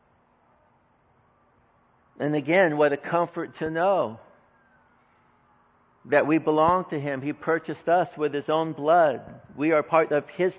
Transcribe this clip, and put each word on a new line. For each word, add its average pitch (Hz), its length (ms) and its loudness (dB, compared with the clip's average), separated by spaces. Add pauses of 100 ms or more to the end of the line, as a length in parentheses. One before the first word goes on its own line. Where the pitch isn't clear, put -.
(2250)
And 147 160 -2
again, 151 420 2
what 147 160 4
a 139 40 -4
comfort 170 580 -4
to 160 160 -6
know 165 480 0 (1900)
that 127 220 2
we 160 100 2
belong 160 520 2
to 156 100 -6
Him. 139 220 -6
He 147 120 -6
purchased 160 540 -6
us 170 300 2
with 147 160 -2
His 143 160 -6
own 160 240 0
blood. 147 480 2 (340)
We 151 160 -2
are 151 120 2
part 160 280 0
of 147 180 -2
His 180 300 -4